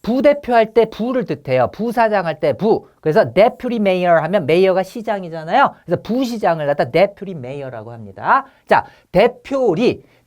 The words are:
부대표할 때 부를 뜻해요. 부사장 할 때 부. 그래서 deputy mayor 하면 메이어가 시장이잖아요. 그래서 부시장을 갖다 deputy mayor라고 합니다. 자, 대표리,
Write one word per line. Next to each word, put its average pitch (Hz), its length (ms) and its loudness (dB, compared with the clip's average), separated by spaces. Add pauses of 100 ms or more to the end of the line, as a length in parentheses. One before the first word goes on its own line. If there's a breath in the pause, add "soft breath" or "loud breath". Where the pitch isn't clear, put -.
부대표할 247 720 2
때 226 120 6
부를 233 400 -4
뜻해요. 127 460 0
부사장 214 540 -2
할 156 140 -6
때 151 140 0
부. 196 340 -2 (140 soft breath)
그래서 156 320 0
deputy 233 440 0
mayor 180 460 2
하면 175 220 -2
메이어가 180 380 2
시장이잖아요. 190 920 -2 (100)
그래서 175 160 -2
부시장을 214 640 -2
갖다 143 240 0
deputy 175 480 0
mayor라고 123 540 -12
합니다. 120 540 -4 (220 soft breath)
자, 165 180 2 (260 loud breath)
대표리, 220 920 0 (240 soft breath)